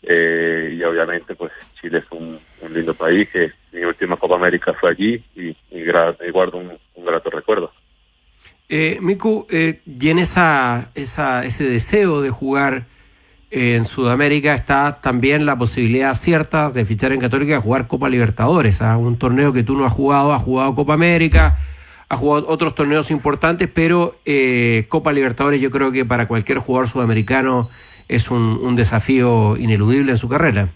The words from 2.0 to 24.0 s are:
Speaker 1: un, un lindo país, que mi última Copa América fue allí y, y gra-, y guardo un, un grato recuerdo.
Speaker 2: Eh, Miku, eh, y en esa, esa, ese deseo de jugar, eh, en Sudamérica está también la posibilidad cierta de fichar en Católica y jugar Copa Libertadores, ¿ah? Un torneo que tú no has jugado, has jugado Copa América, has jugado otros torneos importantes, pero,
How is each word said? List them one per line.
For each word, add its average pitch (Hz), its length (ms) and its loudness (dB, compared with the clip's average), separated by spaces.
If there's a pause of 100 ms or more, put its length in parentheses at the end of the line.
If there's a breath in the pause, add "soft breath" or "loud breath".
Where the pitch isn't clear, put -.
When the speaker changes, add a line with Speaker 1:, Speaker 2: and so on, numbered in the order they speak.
Speaker 1:
un, 82 280 -14 (220)
un 80 140 -16
lindo 82 180 -4
país, 87 380 0
que 82 220 -2 (200)
mi 87 120 -8
última 87 320 -4
Copa 90 200 0
América 87 380 0
fue 87 160 0
allí 104 340 -4 (100)
y, 85 220 -12 (140)
y 87 120 -14
gra-, 85 320 0 (100)
y 87 60 -8
guardo 90 280 -2
un, 90 140 -14 (220)
un 87 120 -20
grato 82 240 -4
recuerdo. 85 420 -4 (960 soft breath)
Speaker 2:
Eh, 156 320 -2
Miku, 202 500 -2
eh, 160 360 -2
y 131 240 -2
en 165 80 2
esa, 143 760 0
esa, 135 500 -4
ese 120 200 -4
deseo 147 560 2
de 139 80 0
jugar, 135 560 -2 (680 soft breath)
eh, 120 260 0
en 113 100 0
Sudamérica 143 680 0
está 143 460 0
también 135 460 0
la 139 100 0
posibilidad 123 580 0
cierta 151 560 0
de 123 140 -2
fichar 110 280 -2
en 135 80 -2
Católica 139 360 0
y 123 60 -2
jugar 120 240 0
Copa 135 240 -2
Libertadores, 117 720 2
¿ah? 113 160 2
Un 117 200 0
torneo 131 360 2
que 123 80 2
tú 120 120 0
no 139 120 2
has 120 60 0
jugado, 139 420 2
has 127 80 -2
jugado 131 320 0
Copa 143 180 0
América, 165 640 4 (540 loud breath)
has 139 100 -4
jugado 147 280 2
otros 156 260 -2
torneos 147 360 0
importantes, 160 640 0
pero, 170 420 2 (100)